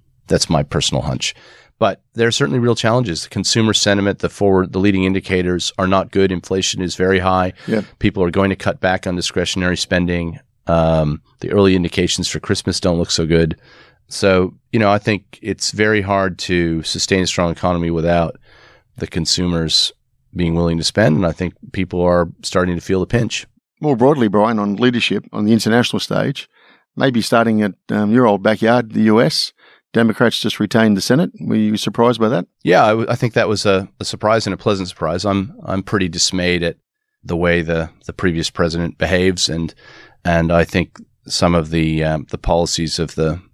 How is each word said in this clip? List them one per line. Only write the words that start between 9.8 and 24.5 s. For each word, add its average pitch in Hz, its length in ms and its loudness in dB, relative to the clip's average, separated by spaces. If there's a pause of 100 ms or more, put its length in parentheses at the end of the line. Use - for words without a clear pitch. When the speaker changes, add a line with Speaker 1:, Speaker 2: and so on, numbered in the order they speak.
Speaker 1:
Um, 80 540 2 (180)
the 85 100 -8
early 98 240 4
indications 90 540 -2
for - 100 -6
Christmas - 400 -4
don't 87 200 0
look 85 120 -2
so 82 160 -2
good. 82 320 2 (500)
So, 92 460 2 (160)
you 117 80 0
know, 104 140 4
I 104 60 4
think 104 440 -4
it's - 300 -6
very 107 300 2
hard 95 380 -2
to 82 440 0
sustain - 380 -2
a 87 40 0
strong 87 240 -2
economy 85 400 -2
without 85 460 0 (640)
the 85 80 -6
consumers 85 840 -2 (440)
being 85 180 0
willing 85 240 0
to 80 60 -4
spend. 90 320 2
And 85 100 0
I 82 60 0
think 87 220 -6 (180)
people 90 300 -4
are 87 260 2 (140)
starting 90 340 -2
to 82 40 -6
feel 95 200 -2
the 90 60 -2
pinch. 120 400 -4 (340)
Speaker 2:
More 147 160 2
broadly, 127 320 4
Brian, 107 320 2